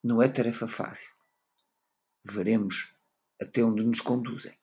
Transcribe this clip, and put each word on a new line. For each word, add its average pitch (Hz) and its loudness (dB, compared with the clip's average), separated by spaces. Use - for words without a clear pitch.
não 117 2
é 131 6
tarefa 117 -2
fácil. - -10
Veremos 101 0
até - 0
onde 110 2
nos 117 2
conduzem. 117 -4